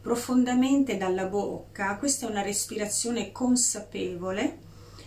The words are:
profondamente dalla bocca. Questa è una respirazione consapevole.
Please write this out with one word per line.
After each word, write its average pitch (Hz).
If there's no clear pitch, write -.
profondamente 247
dalla 190
bocca. 196
Questa 269
è 220
una 208
respirazione 208
consapevole. 196